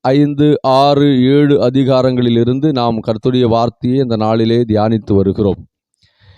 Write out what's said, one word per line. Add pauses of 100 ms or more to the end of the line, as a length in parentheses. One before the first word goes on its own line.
ஐந்து, (220)
ஆறு, (180)
ஏழு
அதிகாரங்களிலிருந்து
நாம்
கர்த்தருடைய
வார்த்தையை
இந்த
நாளிலே
தியானித்து
வருகிறோம். (760)